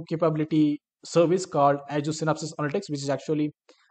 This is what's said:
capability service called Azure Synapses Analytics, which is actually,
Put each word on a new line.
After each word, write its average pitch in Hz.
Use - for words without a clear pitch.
capability 156
service 175
called 143
Azure 151
Synapses 156
Analytics, 151
which 147
is 139
actually, 151